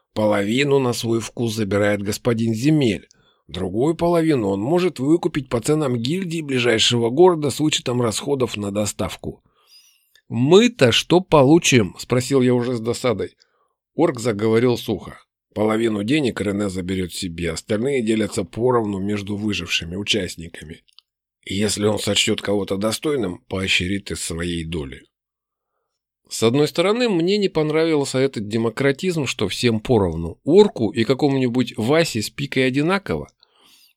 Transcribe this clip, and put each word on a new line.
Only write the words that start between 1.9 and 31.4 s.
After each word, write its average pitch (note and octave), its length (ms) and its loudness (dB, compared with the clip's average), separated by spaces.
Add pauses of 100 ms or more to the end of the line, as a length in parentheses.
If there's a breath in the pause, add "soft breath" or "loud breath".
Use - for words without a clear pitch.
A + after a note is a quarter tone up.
господин A2+ 520 -2
земель, B2+ 520 0 (400 soft breath)
другую G2+ 480 -2
половину D#3+ 540 2
он G2 120 0
может E3+ 380 0
выкупить D3 500 0
по A#2 120 -2
ценам D3 360 0
гильдии E3 460 -4
ближайшего A#2+ 680 2
города D#3 400 4
с A#2 100 -4
учетом C3+ 420 -2
расходов A#2+ 540 -2
на G2+ 160 -6
доставку». G2+ 720 -6 (840 soft breath)
«Мы-то C#3+ 640 4
что - 300 2
получим?» — C3 800 4
спросил B2+ 420 0
я B2 120 2
уже B2 200 -2
с A#2 60 -4
досадой. A2 560 -4 (580)
Орк D3+ 240 0
заговорил A2+ 580 2
сухо. - 440 -6 (340)
«Половину A2 480 0
денег B2 380 0
Рене G2+ 280 -2
заберет F#2 440 -4
себе, E2+ 400 -6
остальные A#2 500 -4
делятся G#2+ 400 -2
поровну A2 560 -2
между G2+ 380 -4
выжившими F2+ 580 -6
участниками. E2 880 -6 (640)
Если G#2 420 -2
он G#2 120 0
сочтет G2+ 420 0
кого-то G2 360 -2
достойным, A2 640 -2 (100)
поощрит F#2+ 640 -2
из E2 100 -8
своей E2+ 420 -6
доли». D#2 380 -8 (1300)
С - 160 -4
одной C#3 240 4
стороны, G#3+ 400 0
мне F#3 280 2
не G3 120 0
понравился D3+ 720 0
этот C3 280 -2
демократизм, C3 800 -2
что G#2+ 220 -2
всем A2+ 320 0
поровну, E2+ 640 0
орку F3 460 4
и A2+ 120 0
какому-нибудь B2+ 760 0